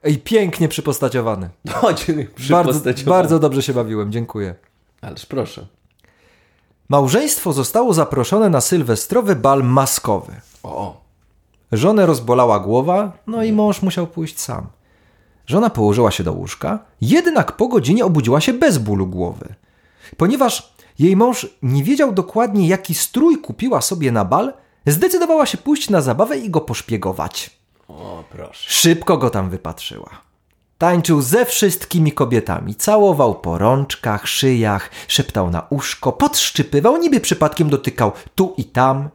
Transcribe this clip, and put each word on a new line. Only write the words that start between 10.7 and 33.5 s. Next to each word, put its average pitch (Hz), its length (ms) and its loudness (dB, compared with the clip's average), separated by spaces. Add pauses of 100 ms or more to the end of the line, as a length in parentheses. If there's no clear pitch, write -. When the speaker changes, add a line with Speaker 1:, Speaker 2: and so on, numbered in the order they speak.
Speaker 1:
Żonę 190 340 4
rozbolała 120 540 2
głowa, 160 520 0 (140)
no 226 100 -8
i 226 120 -2
Speaker 2:
Mhm. 214 60 0
Speaker 1:
mąż 208 280 0
musiał 180 240 -2
pójść 160 340 -10
sam. - 260 -10 (800)
Żona 214 240 2
położyła 107 400 2
się - 140 -6
do 85 80 -2
łóżka, 95 460 -8 (220)
jednak 294 520 2
po 247 160 -2
godzinie 214 360 2
obudziła 147 360 2
się 247 120 0
bez 247 260 2
bólu 101 280 -2
głowy. 90 480 -8 (600)
Ponieważ 247 580 0 (240)
jej 185 180 4
mąż 233 300 2 (160)
nie 139 220 0
wiedział 269 280 2
dokładnie, 196 560 0
jaki 185 260 -2
strój 311 440 2
kupiła 214 420 -4
sobie 160 320 -2
na 98 120 2
bal, 180 280 0 (340)
zdecydowała 320 600 2
się - 120 -6
pójść 294 320 -2
na 185 100 4
zabawę 180 380 0
i 226 120 -8
go 156 100 0
poszpiegować. 92 880 -6 (380)
Speaker 2:
O, 82 420 -16
proszę. - 400 -16
Speaker 1:
Szybko 165 480 2
go 127 120 0
tam 95 200 -4
wypatrzyła. 80 600 -12 (680)
Tańczył 170 440 2
ze 185 220 2
wszystkimi 175 680 0
kobietami, 104 600 -2
całował 180 600 2
po 85 240 -6